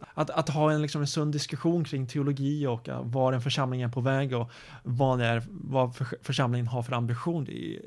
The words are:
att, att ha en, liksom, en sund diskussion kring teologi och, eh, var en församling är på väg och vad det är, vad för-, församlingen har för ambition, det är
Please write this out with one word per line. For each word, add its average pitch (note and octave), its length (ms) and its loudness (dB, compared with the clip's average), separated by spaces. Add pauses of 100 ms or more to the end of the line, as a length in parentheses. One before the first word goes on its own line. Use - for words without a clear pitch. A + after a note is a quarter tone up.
(140)
att, D3+ 160 0
att D#3+ 200 0
ha D3+ 220 4
en, D3+ 100 2
liksom, D3 200 -2
en C#3+ 60 2
sund D3+ 260 0
diskussion E3 500 0
kring C3+ 240 -2
teologi C#3+ 600 0
och, A#2+ 220 -2
eh, B2+ 140 -4
var C3 300 2
en B2+ 80 0
församling B2+ 400 0
är B2 60 0
på B2 140 -2
väg C3+ 320 2
och A#2+ 180 -2 (320)
vad B2+ 360 2
det A#2+ 60 4
är, A#2 240 2
vad C3+ 460 0
för-, - 260 -6
församlingen B2 460 2
har A#2+ 160 -2
för B2 100 -4
ambition, A#2+ 520 -2
det - 300 -6
är - 120 -10